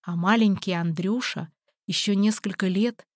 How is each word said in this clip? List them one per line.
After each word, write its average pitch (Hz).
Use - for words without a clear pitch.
А 175
маленький 196
Андрюша 175
ещё 202
несколько 202
лет 214